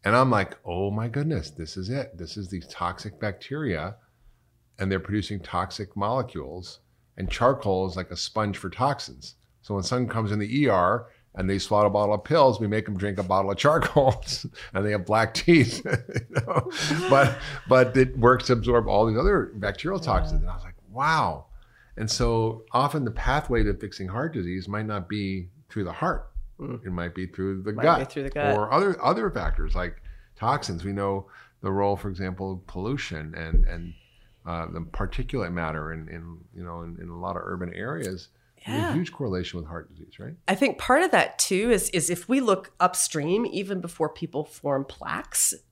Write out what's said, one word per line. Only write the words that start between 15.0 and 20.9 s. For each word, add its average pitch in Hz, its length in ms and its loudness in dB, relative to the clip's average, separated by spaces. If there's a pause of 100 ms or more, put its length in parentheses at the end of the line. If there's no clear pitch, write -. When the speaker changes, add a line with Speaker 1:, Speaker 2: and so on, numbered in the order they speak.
Speaker 1:
black 110 280 4
teeth." 151 520 6
<laughs> - 40 -6 (400)
You - 60 -8 (100)
know? - 260 -2 (380)
But, 135 280 6 (300)
but 127 300 6
it 131 200 4
works 120 300 6
to 127 60 6
absorb 117 340 4
all 104 180 6
these 110 120 2
other 165 380 4
bacterial 104 440 -4
toxins. 95 420 2
Speaker 2:
Yeah. 85 60 0
Speaker 1:
And - 20 -2
I 90 60 -6
was - 100 -10
like, - 100 -14 (140)
"Wow." 135 560 0 (520)